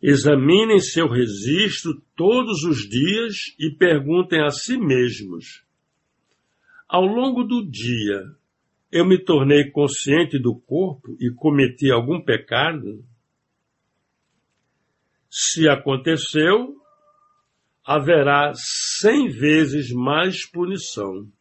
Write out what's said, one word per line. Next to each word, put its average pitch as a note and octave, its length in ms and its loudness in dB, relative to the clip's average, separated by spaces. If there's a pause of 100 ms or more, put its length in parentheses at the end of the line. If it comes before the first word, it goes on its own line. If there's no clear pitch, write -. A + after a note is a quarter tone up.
Examinem D3 760 4
seu E3 300 0
registro B2+ 920 -2 (120)
todos G#3 500 0
os B2+ 220 -2
dias F#3+ 500 -2 (220)
e D3+ 120 -4
perguntem D#3+ 760 2
a D3 60 0
si A#3+ 260 -6
mesmos: A#2+ 880 -2 (1200)
"Ao F3+ 200 2
longo B3 360 0
do G#3+ 240 -2
dia, G#2+ 560 -4 (680)
eu E3+ 140 2
me F#3 120 6
tornei C#3+ 520 2
consciente C#3+ 680 0
do A#2+ 160 0
corpo - 640 -6
e B2 160 -4
cometi C#3 560 2
algum B2+ 320 0
pecado?" A#2 800 -4 (2250)
Se - 360 -2
aconteceu, D#3 1080 0 (1080)
haverá C#3+ 720 2
cem - 720 -2
vezes C#3+ 640 0
mais D3 540 -2
punição. A2 840 -8 (140)